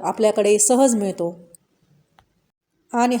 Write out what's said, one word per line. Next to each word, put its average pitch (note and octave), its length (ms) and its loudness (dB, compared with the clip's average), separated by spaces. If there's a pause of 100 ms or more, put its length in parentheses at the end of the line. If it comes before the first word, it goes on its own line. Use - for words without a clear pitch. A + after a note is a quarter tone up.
आपल्याकडे G#3 560 0
सहज B3+ 360 2
मिळतो F#3 540 -6 (1400)
आणि B3 260 0